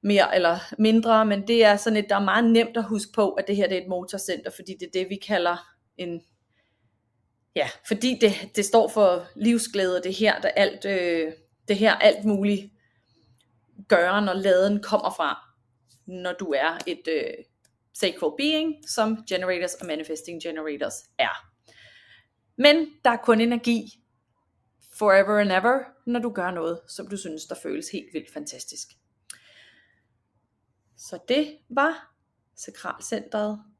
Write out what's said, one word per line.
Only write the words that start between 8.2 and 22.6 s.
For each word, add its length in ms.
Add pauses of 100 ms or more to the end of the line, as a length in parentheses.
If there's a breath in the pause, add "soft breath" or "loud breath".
det, 120 (220)
det 100
står 220
for 380 (100)
livsglæde, 680
det 100
her, 280
der 80
alt, 360
øh, 460 (360)
det 80
her 200
alt 300
muligt 460 (1160)
gøren 420
og 60
laden 460
kommer 280
fra, 440 (520)
når 280
du 120
er 320 (100)
et, 200
øh, 260 (600)
sacral 440
being, 520
som 400
generators 440
og 140
manifesting 540
generators 520 (240)
er. 340 (1040 soft breath)
Men 300 (180)